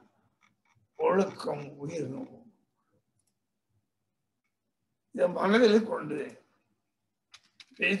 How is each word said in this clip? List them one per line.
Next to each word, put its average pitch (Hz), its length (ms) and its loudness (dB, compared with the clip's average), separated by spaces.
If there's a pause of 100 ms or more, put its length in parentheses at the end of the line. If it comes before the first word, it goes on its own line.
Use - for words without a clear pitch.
(1000)
ஒழுக்கம் 156 640 0 (180)
உயிர் 147 300 -6
நோவும். - 380 -14 (2750)
இதை 180 120 2 (120)
மனதில் 208 520 4
கொண்டு 151 300 -6 (1500)
பி 180 160 0 (100)